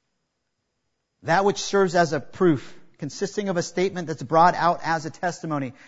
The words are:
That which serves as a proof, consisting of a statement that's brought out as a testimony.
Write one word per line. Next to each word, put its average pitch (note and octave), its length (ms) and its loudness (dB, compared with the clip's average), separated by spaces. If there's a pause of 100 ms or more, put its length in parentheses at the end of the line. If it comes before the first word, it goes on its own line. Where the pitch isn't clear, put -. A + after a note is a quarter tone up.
(1200)
That F3+ 240 2
which G3 140 2
serves F#3+ 340 0
as E3+ 200 2
a D3 60 0
proof, - 560 0 (220)
consisting G3 520 -6
of F3+ 80 -2
a E3+ 60 0
statement F3+ 440 -4
that's D3+ 160 -8
brought E3 320 4
out E3 280 0
as D#3 220 -2
a D#3 60 -8
testimony. D3+ 640 -6 (140)